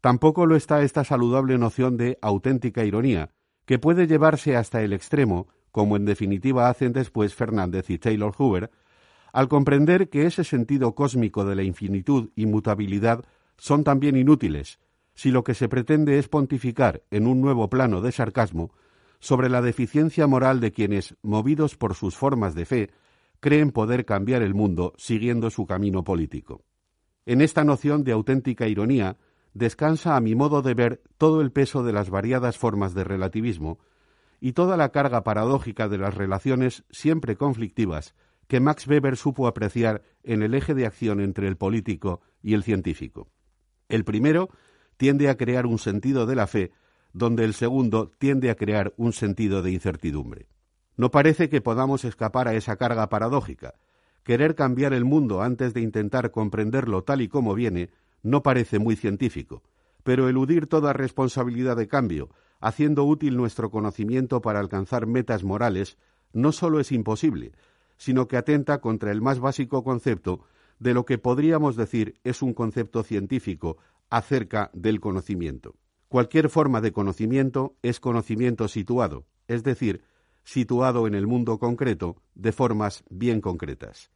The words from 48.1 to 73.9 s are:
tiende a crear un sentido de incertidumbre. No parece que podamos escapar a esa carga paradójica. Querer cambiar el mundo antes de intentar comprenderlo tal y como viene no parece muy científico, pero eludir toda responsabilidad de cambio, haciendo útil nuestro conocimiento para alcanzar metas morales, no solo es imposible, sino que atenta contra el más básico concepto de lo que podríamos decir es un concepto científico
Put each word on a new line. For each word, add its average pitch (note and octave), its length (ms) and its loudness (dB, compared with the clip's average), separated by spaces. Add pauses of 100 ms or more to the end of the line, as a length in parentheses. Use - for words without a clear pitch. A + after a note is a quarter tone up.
tiende C3+ 320 2
a G#2+ 40 0
crear G#2 420 -2
un A#2 160 0
sentido G2 500 -2
de F#2 80 0
incertidumbre. D#2 760 -6 (480)
No B2 140 2
parece D3+ 400 4
que C#3+ 100 2
podamos B2+ 460 -2
escapar A#2+ 420 -4
a A2 60 -2
esa A2 220 -4
carga A2+ 340 -2
paradójica. A2 640 -4 (480)
Querer C#3 320 2
cambiar C3+ 400 0
el A#2+ 120 2
mundo B2+ 360 2
antes B2 320 -2
de A#2+ 80 -2
intentar A2 480 -2
comprenderlo G#2+ 760 -2
tal C#3 180 0
y A2 60 -2
como A2+ 280 0
viene F#2 340 -2 (320)
no C3 220 2
parece B2 340 2
muy A2 180 2
científico, G2+ 680 -6 (400)
pero B2+ 260 2
eludir C3 380 0
toda D3 260 2
responsabilidad B2+ 840 -2
de A2 100 -2
cambio, F#2 420 -4 (300)
haciendo C#3+ 460 0
útil D3 320 0
nuestro A2+ 340 -4
conocimiento A2+ 720 -2
para G#2 160 -2
alcanzar G2+ 480 -4
metas A2+ 360 -2
morales, G2 540 -2 (340)
no C3 200 2
solo D#3 280 0
es C#3 120 -4
imposible, A2 640 -2 (440)
sino C3 300 0
que - 80 -6
atenta C#3+ 460 0
contra G#2+ 280 -4
el G#2+ 120 -2
más B2+ 180 -2
básico C3+ 420 -2
concepto A2+ 600 -4 (380)
de A#2+ 140 2
lo B2 120 2
que B2 120 0
podríamos C#3+ 600 2
decir A2 480 -2
es B2 160 -4
un B2+ 120 -2
concepto A2+ 500 -4
científico G2 720 -4 (320)